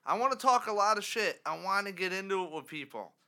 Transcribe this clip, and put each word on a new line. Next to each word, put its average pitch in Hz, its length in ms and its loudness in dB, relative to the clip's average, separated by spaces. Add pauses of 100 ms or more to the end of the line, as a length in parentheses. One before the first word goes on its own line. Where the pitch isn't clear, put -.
I 180 120 2
wanna 254 180 2
talk 247 300 4
a 220 60 -2
lot 208 260 4
of 202 60 -4
shit. 202 400 -2
I 160 180 -4
wanna 196 300 0
get 180 200 -2
into 190 320 -2
it 160 80 -8
with 156 140 -8
people. 123 460 -10 (140)